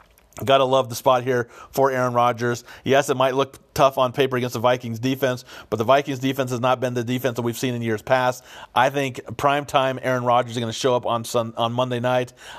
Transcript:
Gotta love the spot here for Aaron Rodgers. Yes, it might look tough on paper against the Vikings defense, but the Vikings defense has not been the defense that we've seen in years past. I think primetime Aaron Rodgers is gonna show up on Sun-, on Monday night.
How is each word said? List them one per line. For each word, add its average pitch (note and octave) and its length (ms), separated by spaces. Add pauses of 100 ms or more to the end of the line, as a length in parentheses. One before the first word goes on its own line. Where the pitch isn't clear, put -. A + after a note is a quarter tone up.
(440)
Gotta C3+ 200
love C3 240
the A#2 60
spot B2+ 300
here B2 240 (220)
for C3+ 200
Aaron B2+ 240
Rodgers. A#2+ 500 (200)
Yes, C3+ 260
it C3 60
might C3 180
look - 400
tough C#3 240
on B2+ 140
paper C3 240
against B2 180
the A#2 60
Vikings B2 380
defense, B2+ 460 (240)
but A2+ 80
the A2 80
Vikings C3+ 340
defense C3+ 320
has B2 100
not B2+ 200
been B2 140
the A#2+ 100
defense B2 320
that B2 60
we've A#2 160
seen B2+ 160
in A#2+ 80
years A2 200
past. B2+ 420 (300)
I A#2+ 160
think C3+ 260 (200)
primetime C#3 640
Aaron B2+ 220
Rodgers B2 280
is A#2+ 60
gonna A2+ 140
show B2 240
up A#2+ 100
on A#2 180
Sun-, A2+ 320
on A#2 160
Monday B2 280
night. B2+ 320 (260)